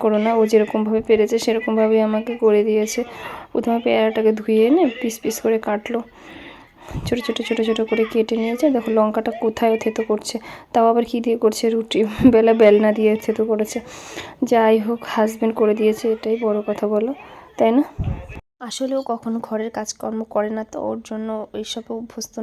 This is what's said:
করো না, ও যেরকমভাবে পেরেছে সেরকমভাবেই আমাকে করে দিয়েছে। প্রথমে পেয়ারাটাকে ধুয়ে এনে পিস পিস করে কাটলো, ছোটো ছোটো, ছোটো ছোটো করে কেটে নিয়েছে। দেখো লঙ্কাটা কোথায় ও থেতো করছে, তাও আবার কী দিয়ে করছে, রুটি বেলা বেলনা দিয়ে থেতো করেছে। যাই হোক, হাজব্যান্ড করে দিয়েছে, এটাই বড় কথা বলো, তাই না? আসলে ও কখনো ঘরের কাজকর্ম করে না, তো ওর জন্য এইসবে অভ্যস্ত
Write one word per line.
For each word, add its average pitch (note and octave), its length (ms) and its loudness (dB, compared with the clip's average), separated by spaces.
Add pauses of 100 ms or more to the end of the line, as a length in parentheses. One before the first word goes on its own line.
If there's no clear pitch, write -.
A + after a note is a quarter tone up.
করো G#3+ 220 2
না, A3+ 140 2
ও - 20 6 (100)
যেরকমভাবে G#3+ 580 2
পেরেছে A3 260 4 (100)
সেরকমভাবেই A3 640 2
আমাকে A3 220 -2 (120)
করে G#3 260 6
দিয়েছে। G#3+ 320 0 (500)
প্রথমে A#3 340 0
পেয়ারাটাকে A3 540 2
ধুয়ে A3 280 2
এনে E4 160 4 (160)
পিস A3+ 220 -4
পিস A3 220 -4
করে A3+ 140 2 (100)
কাটলো, G#3+ 340 -4 (1080)
ছোটো A#3+ 180 -2
ছোটো, A3+ 220 -4
ছোটো A3+ 200 -2
ছোটো A3 220 0
করে A3+ 220 2
কেটে A3+ 300 0
নিয়েছে। A#3 240 -2 (100)
দেখো A3+ 220 -2
লঙ্কাটা G#3+ 340 0 (120)
কোথায় A3+ 320 0
ও - 80 0
থেতো A3 260 -2
করছে, G#3+ 260 -4 (360)
তাও A3+ 200 4
আবার A#3 180 2
কী A#3+ 160 -4
দিয়ে A#3 180 0
করছে, A3 300 2
রুটি A3+ 260 -2 (340)
বেলা A3+ 280 6
বেলনা G#3+ 360 8
দিয়ে G#3+ 140 4 (140)
থেতো A3 260 0
করেছে। G#3+ 260 -2 (760)
যাই A3+ 240 6 (100)
হোক, A#3 140 -4 (140)
হাজব্যান্ড A3 460 0
করে G#3+ 200 4
দিয়েছে, G#3+ 260 0 (100)
এটাই A3 200 -4 (100)
বড় G#3 120 0 (120)
কথা G#3 240 -4
বলো, A3 180 0 (460)
তাই A3+ 200 2
না? D4 60 4 (840)
আসলে C4 320 -6
ও - 20 -6 (100)
কখনো A3+ 260 -6 (100)
ঘরের A3 300 -6
কাজকর্ম A3 420 -8 (140)
করে G#3+ 240 0
না, A3 140 -6
তো - 60 -10 (120)
ওর A3+ 100 -6 (100)
জন্য A3 200 -8 (300)
এইসবে A3+ 400 -10
অভ্যস্ত A3+ 440 -14